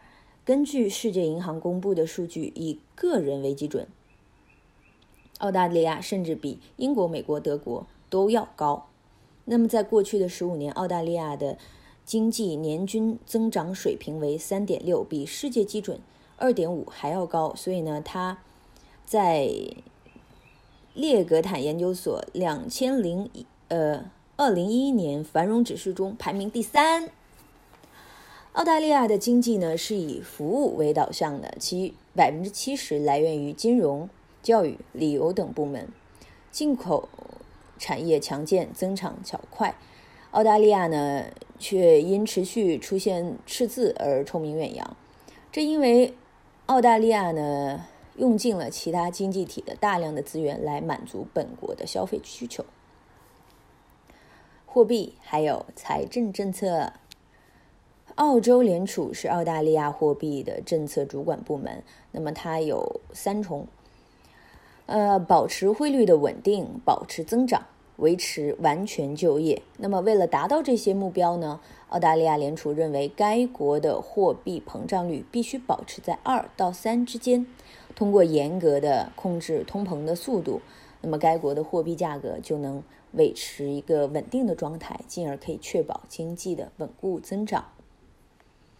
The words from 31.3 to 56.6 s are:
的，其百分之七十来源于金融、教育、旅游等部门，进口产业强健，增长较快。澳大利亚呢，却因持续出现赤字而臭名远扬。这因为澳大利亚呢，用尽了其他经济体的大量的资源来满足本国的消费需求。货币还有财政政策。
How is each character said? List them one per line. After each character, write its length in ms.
的， 180
其 360
百 160
分 140
之 60
七 260
十 240
来 180
源 180
于 160
金 240
融、 320
教 240
育、 140
旅 200
游 200
等 200
部 120
门， 240
进 260
口 320
产 280
业 140
强 240
健， 300
增 200
长 300
较 160
快。 240
澳 120
大 140
利 100
亚 180
呢， 380
却 440
因 240
持 180
续 340
出 200
现 480
赤 200
字 320
而 240
臭 160
名 160
远 200
扬。 220
这 140
因 160
为 340
澳 160
大 160
利 100
亚 240
呢， 540
用 200
尽 180
了 140
其 240
他 180
经 220
济 140
体 160
的 120
大 220
量 180
的 80
资 160
源 240
来 200
满 240
足 260
本 160
国 160
的 120
消 180
费 180
需 240
求。 180
货 180
币 360
还 200
有 240
财 300
政 260
政 220
策。 400